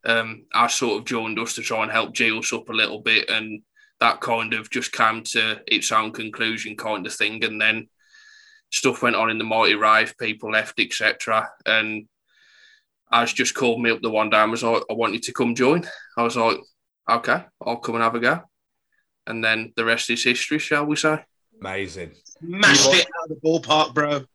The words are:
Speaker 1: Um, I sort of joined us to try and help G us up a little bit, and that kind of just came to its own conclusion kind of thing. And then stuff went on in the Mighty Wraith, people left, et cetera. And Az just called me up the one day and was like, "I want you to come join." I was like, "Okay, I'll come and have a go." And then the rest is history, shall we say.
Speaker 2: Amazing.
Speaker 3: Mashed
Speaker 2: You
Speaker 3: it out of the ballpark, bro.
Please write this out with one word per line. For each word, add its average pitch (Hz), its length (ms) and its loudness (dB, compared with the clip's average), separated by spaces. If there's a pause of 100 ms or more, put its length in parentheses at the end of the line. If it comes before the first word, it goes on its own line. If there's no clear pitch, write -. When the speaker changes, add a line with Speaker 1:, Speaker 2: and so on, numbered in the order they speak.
Speaker 1:
Um, 113 480 -2
I 139 140 4
sort 110 320 -2
of 120 40 -18
joined 110 340 -4
us 113 180 -6
to 113 60 -10
try 110 200 -2
and 107 100 -4
help 113 220 -2
G 113 220 2
us 107 180 -6
up - 160 -10
a - 20 -8
little 110 300 -2
bit, 110 260 2
and 110 320 -4 (400)
that 117 220 4
kind 113 320 -2
of 110 160 -8
just 117 220 -4
came 110 320 0
to 110 420 -2
its - 260 0
own 110 200 0
conclusion 113 680 -6
kind 107 280 -6
of 101 60 -8
thing. 110 320 -4
And 107 160 -6
then 110 280 0 (840)
stuff 127 300 0
went 117 140 2
on 113 140 0
in 110 80 -4
the 110 60 -4
Mighty 110 300 2
Wraith, 107 420 4
people 110 360 -6
left, 107 260 -2
et 92 140 -2
cetera. 110 580 0 (160)
And 107 400 -2 (1040)
Az 120 200 2
just - 220 0
called 120 280 0
me 117 80 2
up 113 100 0
the 117 100 -4
one 107 200 2
day 107 80 4
and 107 140 4
was 117 100 -4
like, 113 260 2
"I 113 60 -6
want 113 200 0
you 120 60 -4
to - 120 -8
come 120 240 0
join." 143 280 4 (320)
I 117 60 0
was 117 140 0
like, 113 220 2 (520)
"Okay, 123 340 0 (220)
I'll 117 120 -2
come 117 180 -4
and 117 80 0
have 117 100 2
a 117 60 -2
go." 147 220 0 (840)
And 113 180 -6
then 110 320 -2
the 113 80 -2
rest 117 240 0
is 117 160 -2
history, 123 360 0
shall 151 260 0
we 151 100 0
say. 156 220 2 (420)
Speaker 2:
Amazing. 95 520 -8 (280)
Speaker 3:
Mashed 165 520 6
Speaker 2:
You 185 80 6
Speaker 3:
it - 60 0
out 160 240 -8
of 156 100 -10
the 156 60 0
ballpark, 156 480 4
bro. 147 300 0 (100)